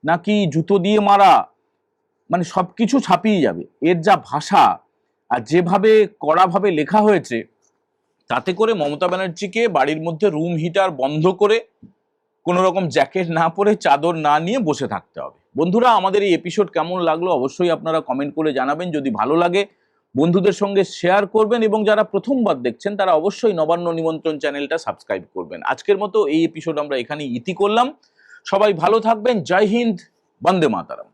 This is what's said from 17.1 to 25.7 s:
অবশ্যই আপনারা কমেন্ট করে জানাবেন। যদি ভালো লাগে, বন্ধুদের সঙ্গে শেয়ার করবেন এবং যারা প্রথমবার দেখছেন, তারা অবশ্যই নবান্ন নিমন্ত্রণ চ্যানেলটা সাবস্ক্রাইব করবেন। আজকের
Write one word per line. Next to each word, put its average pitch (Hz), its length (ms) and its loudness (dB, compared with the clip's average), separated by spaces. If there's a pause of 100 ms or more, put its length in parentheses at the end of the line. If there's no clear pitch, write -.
অবশ্যই 151 400 0
আপনারা 160 300 -2
কমেন্ট 143 340 -6
করে 156 180 -2
জানাবেন। 143 380 -4
যদি 143 200 -2
ভালো 117 260 0
লাগে, 175 300 2 (500)
বন্ধুদের 175 360 2
সঙ্গে 101 320 0
শেয়ার 196 420 0
করবেন 220 360 0
এবং 214 220 0
যারা 208 200 2
প্রথমবার 202 580 -2
দেখছেন, 202 340 -4
তারা 190 160 2
অবশ্যই 202 400 0
নবান্ন 170 400 -2
নিমন্ত্রণ 160 460 -4
চ্যানেলটা 143 400 -4
সাবস্ক্রাইব 98 440 -8 (120)
করবেন। 85 280 -10
আজকের 190 360 -2